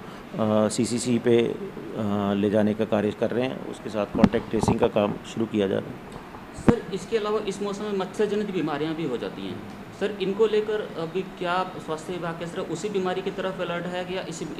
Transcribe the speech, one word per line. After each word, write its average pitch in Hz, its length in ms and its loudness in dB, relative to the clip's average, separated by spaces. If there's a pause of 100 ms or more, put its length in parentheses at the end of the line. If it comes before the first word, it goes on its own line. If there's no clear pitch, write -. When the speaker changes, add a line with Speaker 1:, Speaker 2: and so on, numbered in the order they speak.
(680)
Speaker 1:
सीसीसी 117 500 2
पे, 117 300 6
आ, - 40 -2 (800)
ले 101 180 4
जाने 104 240 6
का 110 100 0
कार्य 104 260 2
कर - 200 0
रहे 120 140 0
हैं। - 260 -6
उसके - 200 -10
साथ 101 160 0
contact - 440 4
tracing 110 280 4
का 117 80 4
काम 104 260 4 (220)
शुरू 113 120 0
किया 104 220 2
जा 107 100 2
रहा 110 120 -6
है। - 320 -12 (440)
Speaker 2:
सर, 226 280 4
इसके 208 220 -2
अलावा 214 320 2
इस 196 140 -4
मौसम 202 220 -4
में 208 140 0
मच्छर 190 280 0
जनित 196 280 0
बीमारियां 156 400 0
भी 165 100 -2
हो 123 120 -2
जाती 98 260 -6
हैं, 98 200 -8 (380)
सर, 202 220 0
इनको 196 240 4
लेकर 214 420 0 (100)
अभी 165 240 -4
क्या 185 480 -2 (160)
स्वास्थ्य 156 260 -4
विभाग 170 220 -4
के 170 120 -8
तरफ 170 240 -6
उसी 160 180 -4
बीमारी 185 340 0
की 196 80 -2
तरफ 185 300 -4
अलर्ट 170 240 -2
है 180 300 -4
या 185 140 -2
इसी, 165 180 -6 (140)